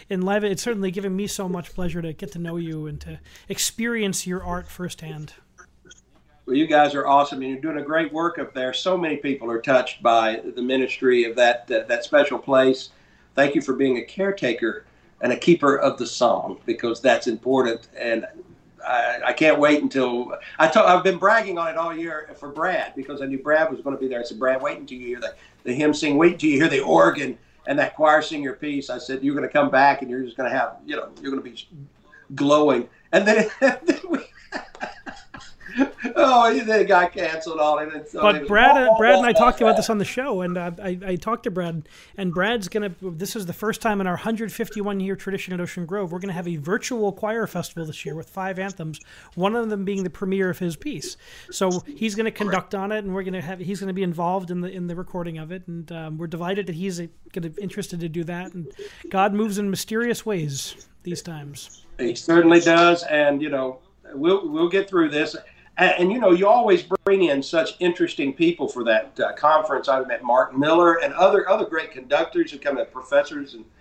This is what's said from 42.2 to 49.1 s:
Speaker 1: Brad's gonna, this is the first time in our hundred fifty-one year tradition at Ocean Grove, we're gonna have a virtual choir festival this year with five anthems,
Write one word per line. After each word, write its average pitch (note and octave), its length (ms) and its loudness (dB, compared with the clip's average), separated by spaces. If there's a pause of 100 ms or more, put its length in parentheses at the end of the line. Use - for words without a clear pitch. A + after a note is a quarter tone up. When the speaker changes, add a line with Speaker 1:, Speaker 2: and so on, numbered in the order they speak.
Speaker 1:
Brad's G3 340 -2
gonna, G#3 340 -4
this F#3 360 -8
is G3 80 -6
the F3 80 -8
first G#3 280 -4
time G#3 200 0
in F#3 60 -2
our F3+ 100 -2
hundred G#3+ 340 -4
fifty-one G#3 480 -6
year F#3+ 160 -4
tradition F#3+ 380 -8
at F3+ 80 -4
Ocean F3 240 -8
Grove, F#3 260 -6
we're F3+ 80 -8
gonna F#3+ 140 -8
have F3 140 -6
a E3+ 100 -4
virtual G3+ 560 -2
choir G#3+ 340 -4
festival E3 380 -8
this D3+ 200 -12
year D3+ 100 -8
with D#3+ 140 -12
five F#3+ 300 -8
anthems, F3 400 -10 (360)